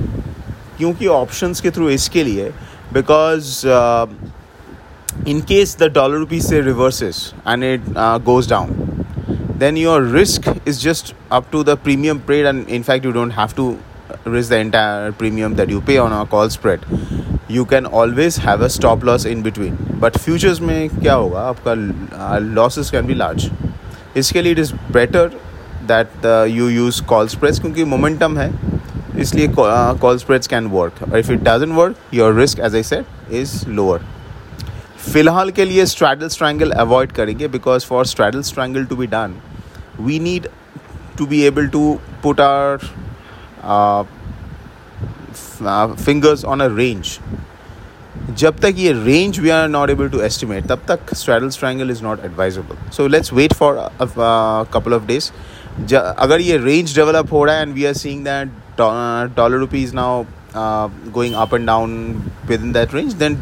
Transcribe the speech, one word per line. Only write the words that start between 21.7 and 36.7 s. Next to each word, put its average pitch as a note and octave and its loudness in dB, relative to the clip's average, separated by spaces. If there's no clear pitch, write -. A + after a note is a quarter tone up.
uh, G2 -2
losses B2 0
can A#2+ 0
be C3 0
large। F2 -2
इसके C3+ 0
लिए F3 2
it D#3+ -2
is D#3 0
better D3 4
that, A2+ 0
uh, A2+ 6
you A#2+ 2
use A#2+ 0
call A2 2
spreads, - 0
क्योंकि E3 -2
momentum D3+ 0
है, C3+ -2
इसलिए D3 2
co-, C3+ 6
uh, A#2+ 4
call B2 6
spreads B2+ 0
can A2+ -2
work। F2+ 0
If A2 0
it B2 0
doesn't C3+ 2
work, E3+ 4
your A2 4
risk, B2+ 4
as A2+ 0
I A2+ 2
said, D3 -4
is B2 -6
lower। F#2+ 0
फिलहाल E3 4
के F#3+ 2
लिए F#3 4
straddle D3+ 0
strangle D3+ 0